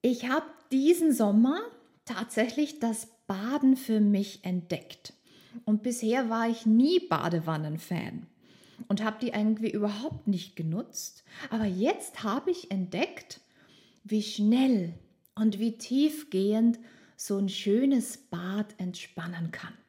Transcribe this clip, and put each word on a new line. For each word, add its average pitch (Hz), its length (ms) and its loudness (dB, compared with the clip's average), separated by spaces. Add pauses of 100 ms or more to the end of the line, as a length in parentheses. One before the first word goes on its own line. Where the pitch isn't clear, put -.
Ich 240 240 0
hab 302 420 -4
diesen 311 420 4
Sommer 233 480 4 (440)
tatsächlich 233 760 -2
das 226 260 -2 (220)
Baden 262 480 2
für 220 240 0
mich 202 440 2
entdeckt. - 680 -6 (520)
Und 214 200 2
bisher 240 440 0
war 226 200 0
ich 233 180 -2
nie 254 320 6
Badewannenfan 160 1300 -2 (640)
und 208 160 0
hab 220 160 -4
die 247 80 -4
irgendwie 214 420 0
überhaupt 208 560 -4
nicht 190 300 -2
genutzt. - 680 -8 (280)
Aber 220 160 -2
jetzt 208 580 -2
hab 226 240 -2
ich 349 240 -4
entdeckt, 190 680 -6 (600)
wie 214 220 -2
schnell 214 760 2 (380)
und 208 240 2
wie 226 180 -2
tiefgehend 233 1040 0 (360)
so - 220 -4
ein 196 100 0
schönes 233 680 2
Bad 190 640 -8
entspannen 170 720 -8
kann. - 220 -14 (140)